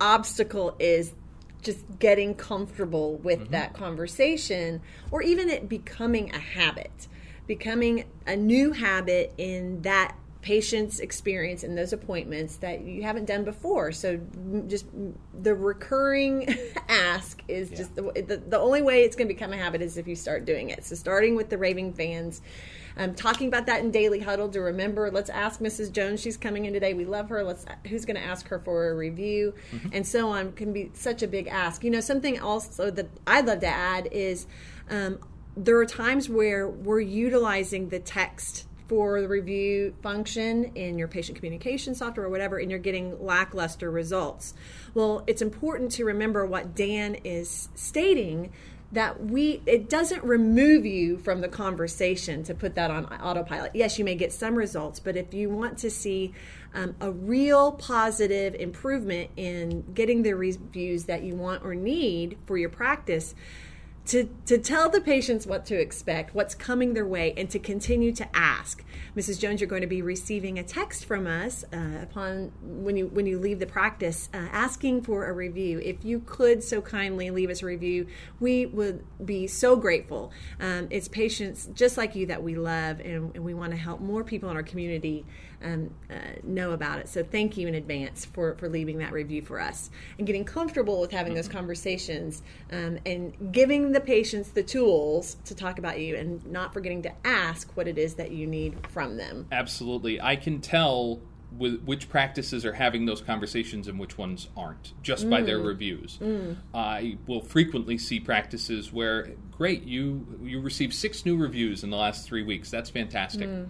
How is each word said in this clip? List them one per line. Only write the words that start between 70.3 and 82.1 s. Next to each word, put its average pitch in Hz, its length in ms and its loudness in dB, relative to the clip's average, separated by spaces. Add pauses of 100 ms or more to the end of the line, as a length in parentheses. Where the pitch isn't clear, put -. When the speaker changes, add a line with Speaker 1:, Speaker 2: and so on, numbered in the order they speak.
Speaker 1:
a 180 60 -6
text - 400 -6
from 190 240 -2
us, 175 440 -4
uh, 156 300 -4
upon 190 480 -6 (120)
when 196 340 -4
you, 190 100 0
when 196 200 0
you 185 120 0
leave 196 220 0
the 185 60 -4
practice, 190 680 -2
uh, 196 40 -6 (120)
asking 254 520 2
for 202 260 -2
a 185 40 -2
review. 180 520 -2
If 185 200 -4
you 233 220 0
could 240 380 6
so 214 180 0
kindly 190 480 -2
leave 185 180 2
us 180 140 -4
a 190 40 -4
review, 175 420 -2 (320)
we 247 260 4
would 202 380 -2 (200)
be 190 220 -2
so 247 300 8
grateful. 165 560 2 (260)
Um, 180 320 -2
it's 190 160 -4
patients 214 640 -2
just 247 240 6
like - 200 -2